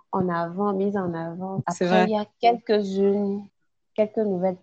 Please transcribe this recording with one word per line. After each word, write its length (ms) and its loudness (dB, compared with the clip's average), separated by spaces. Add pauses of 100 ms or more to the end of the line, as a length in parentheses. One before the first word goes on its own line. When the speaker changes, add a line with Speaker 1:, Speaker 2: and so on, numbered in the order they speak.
(120)
Speaker 1:
en 180 0
avant, 440 -2
mises 240 0
en 160 -2
avant. 560 -6
Speaker 2:
C'est 160 -2
Speaker 1:
Après, 20 2
Speaker 2:
vrai. 200 6
Speaker 1:
il 40 0
y 60 2
a 80 -2 (140)
quelques-unes, 1080 0 (480)
quelques 220 -2
nouvelles 460 0